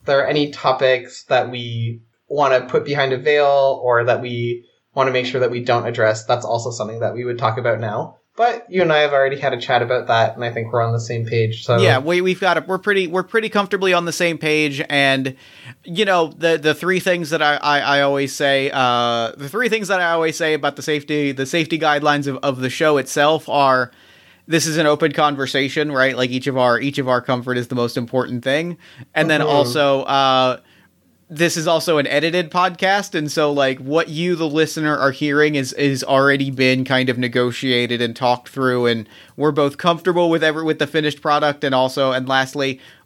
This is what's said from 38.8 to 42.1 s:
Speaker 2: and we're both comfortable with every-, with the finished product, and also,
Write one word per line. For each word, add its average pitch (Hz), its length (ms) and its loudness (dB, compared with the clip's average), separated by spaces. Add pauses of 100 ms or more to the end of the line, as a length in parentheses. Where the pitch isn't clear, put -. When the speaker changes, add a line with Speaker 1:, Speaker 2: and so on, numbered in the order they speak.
Speaker 2:
and 117 200 0 (300)
we're 147 160 2
both 143 240 0
comfortable 170 540 0
with 165 120 2
every-, 156 220 0
with 156 140 -2
the 151 80 0
finished 151 340 -2
product, 147 440 0
and 135 100 0
also, 131 380 0